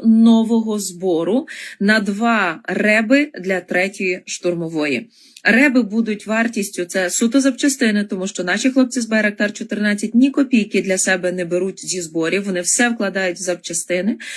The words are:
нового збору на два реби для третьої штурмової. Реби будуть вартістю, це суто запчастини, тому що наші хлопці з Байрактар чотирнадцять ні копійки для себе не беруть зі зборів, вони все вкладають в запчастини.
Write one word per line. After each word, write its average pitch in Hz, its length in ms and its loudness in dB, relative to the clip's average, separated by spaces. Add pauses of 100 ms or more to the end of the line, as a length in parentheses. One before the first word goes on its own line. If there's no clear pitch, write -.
нового 226 760 4
збору 180 680 -2 (320)
на 214 200 4
два 202 680 0
реби 214 640 2 (120)
для 185 180 -2
третьої 185 640 -2
штурмової. 160 840 -4 (360)
Реби 254 360 4
будуть 214 460 -2
вартістю, 220 580 -2
це 180 240 -2
суто 233 320 2
запчастини, 254 640 2
тому 190 240 -6
що - 160 -6
наші 214 280 0
хлопці 254 300 2
з 226 40 -6
Байрактар 208 480 0
чотирнадцять 208 640 -2
ні 262 160 6
копійки 220 500 2
для 190 160 0
себе 180 340 0
не 180 140 -4
беруть 180 400 -2
зі 175 160 -6
зборів, 165 420 -2
вони 185 180 -4
все 240 280 2
вкладають 190 480 -2
в - 40 -12
запчастини. 180 760 -4 (200)